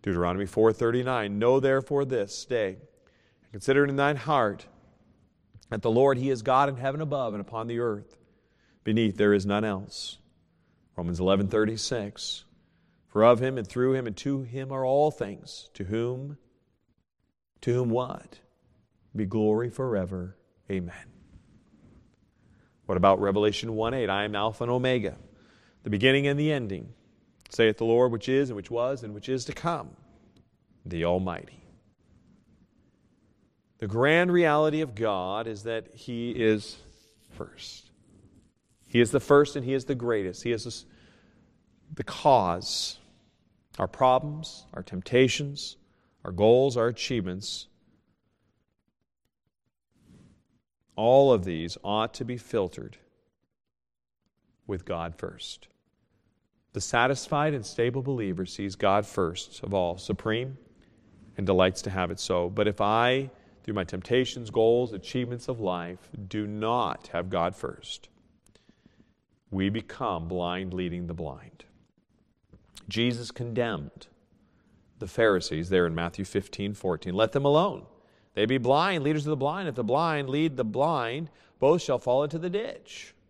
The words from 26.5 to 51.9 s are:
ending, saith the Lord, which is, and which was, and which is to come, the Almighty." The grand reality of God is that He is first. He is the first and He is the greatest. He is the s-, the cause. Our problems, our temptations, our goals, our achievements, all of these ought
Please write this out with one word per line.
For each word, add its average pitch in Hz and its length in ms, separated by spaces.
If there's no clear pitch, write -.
ending, 110 420
saith 110 280
the 113 80
Lord, 120 260
which 113 180
is, 135 200
and 113 60
which 98 160
was, 120 320
and 104 100
which 104 160
is 131 160
to - 80
come, 160 420
the 82 200
Almighty." 90 580
The 110 80
grand 151 440
reality 156 500
of 131 140
God 104 520
is 104 160
that 113 300
He 120 380
is 107 460
first. - 600
He - 140
is 113 120
the 139 80
first 143 360
and 139 80
He 131 100
is 131 120
the 139 100
greatest. 110 480
He 120 80
is 110 120
the 123 60
s-, - 160
the - 100
cause. - 920
Our 95 100
problems, 147 840
our - 100
temptations, 131 960
our 92 80
goals, 120 420
our 117 120
achievements, 104 800
all 131 340
of 98 140
these 82 360
ought 107 340